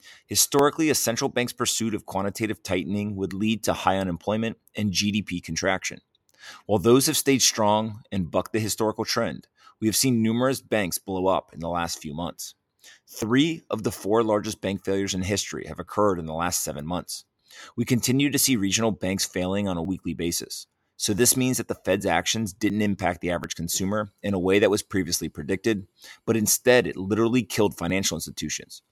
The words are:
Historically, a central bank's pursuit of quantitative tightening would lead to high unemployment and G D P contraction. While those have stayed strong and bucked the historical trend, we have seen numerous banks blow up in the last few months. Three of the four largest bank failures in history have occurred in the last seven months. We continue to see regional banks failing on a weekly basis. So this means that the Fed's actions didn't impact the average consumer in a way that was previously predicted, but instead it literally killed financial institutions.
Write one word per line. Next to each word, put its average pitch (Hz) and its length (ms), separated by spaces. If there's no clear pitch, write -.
Historically, 143 600
a 120 60
central 117 340
bank's 123 240
pursuit 110 420
of - 100
quantitative 101 560
tightening 98 540
would 95 160
lead 107 320
to - 80
high 92 260
unemployment 98 600
and 104 160
G 101 220
D 107 80
P 92 180
contraction. 92 600
While 104 140
those 123 260
have 151 100
stayed 135 260
strong 107 600
and 95 180
bucked - 220
the 110 80
historical 107 460
trend, 92 420
we 107 80
have 98 80
seen 123 260
numerous 120 380
banks 104 380
blow 92 300
up 90 260
in - 80
the 85 80
last 85 300
few 76 140
months. 82 400
Three 139 600
of 110 140
the 117 100
four 110 300
largest 107 360
bank 95 240
failures 98 300
in 92 80
history 92 460
have 76 120
occurred 98 400
in 80 60
the 78 80
last 85 320
seven 73 200
months. - 380
We 117 80
continue 131 440
to 131 100
see 127 180
regional 101 340
banks 95 340
failing 95 440
on 87 80
a 85 40
weekly 87 320
basis. - 540
So - 160
this 120 240
means 127 200
that 117 120
the - 160
Fed's 98 200
actions 92 460
didn't 104 300
impact 95 400
the 87 100
average 85 240
consumer 101 560
in 101 120
a 95 60
way 95 200
that 104 100
was 101 140
previously 85 460
predicted, 95 580
but 113 100
instead 117 520
it - 100
literally 110 460
killed 104 340
financial 87 400
institutions. - 640